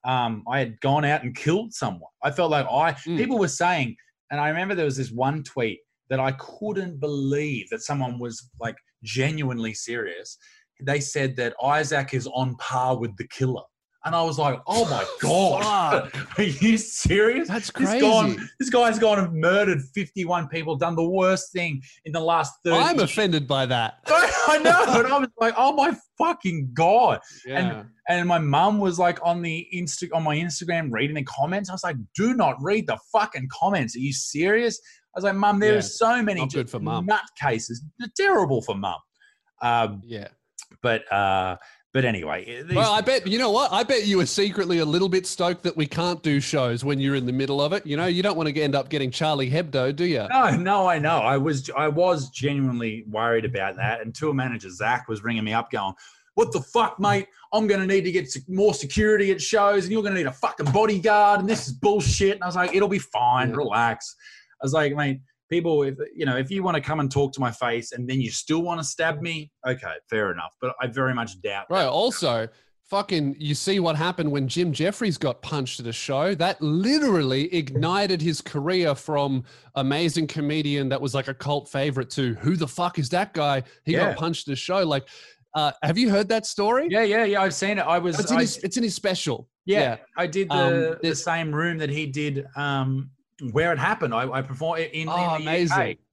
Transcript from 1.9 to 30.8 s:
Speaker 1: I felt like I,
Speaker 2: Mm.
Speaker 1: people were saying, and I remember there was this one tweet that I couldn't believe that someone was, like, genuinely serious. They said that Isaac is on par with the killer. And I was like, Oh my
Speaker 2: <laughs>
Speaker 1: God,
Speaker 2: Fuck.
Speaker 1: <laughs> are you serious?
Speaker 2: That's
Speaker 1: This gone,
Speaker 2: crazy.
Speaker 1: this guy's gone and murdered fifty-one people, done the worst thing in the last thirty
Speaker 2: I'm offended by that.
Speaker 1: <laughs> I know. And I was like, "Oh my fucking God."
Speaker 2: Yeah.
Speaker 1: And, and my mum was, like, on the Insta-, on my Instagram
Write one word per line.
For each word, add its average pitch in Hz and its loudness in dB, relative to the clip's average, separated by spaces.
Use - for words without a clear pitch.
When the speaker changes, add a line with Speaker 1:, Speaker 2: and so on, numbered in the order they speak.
Speaker 1:
I 143 0
felt 160 2
like 143 2
I, 151 2
Speaker 2:
Mm. 160 -6
Speaker 1:
people 247 0
were 180 2
saying, 165 0
and 143 -4
I 147 0
remember 185 -2
there 165 0
was 135 0
this 131 -6
one 135 -2
tweet 113 -4
that 131 0
I 131 0
couldn't 180 -8
believe 139 -2
that 110 -8
someone 127 -4
was, 120 -10
like, 117 -8
genuinely 123 -4
serious. 104 -8
They 139 0
said 135 -4
that 120 -2
Isaac 143 0
is 123 -4
on 127 -2
par 127 -2
with 110 -6
the - -10
killer. 127 -4
And 160 -2
I 165 2
was 156 -2
like, 139 0
Oh 220 2
my 107 -2
Speaker 2:
<laughs> - -10
Speaker 1:
God, 185 2
Speaker 2:
Fuck. 139 -8
Speaker 1:
<laughs> - -
are 214 2
you 208 4
serious? 220 2
Speaker 2:
That's 214 -4
Speaker 1:
This 247 0
gone, 220 6
Speaker 2:
crazy. - -10
Speaker 1:
this 254 -2
guy's 233 4
gone 214 4
and 180 0
murdered 185 4
fifty-one 175 -4
people, 160 -4
done 165 -2
the 165 0
worst 185 2
thing 160 -4
in 160 -10
the 165 -2
last 165 2
thirty 165 4
Speaker 2:
I'm 320 2
offended 170 0
by 135 0
that. 117 -2
Speaker 1:
<laughs> - -10
I 311 4
know. 339 6
And - 4
I 285 4
was 254 0
like, 226 2
"Oh 262 4
my 285 2
fucking 180 -2
God." 175 4
Speaker 2:
Yeah. 131 -6
Speaker 1:
And, 110 -2
and 175 2
my 170 4
mum 165 4
was, 180 0
like, 175 2
on 170 0
the 165 -6
Insta-, 175 -6
on 160 0
my 151 0
Instagram 165 -2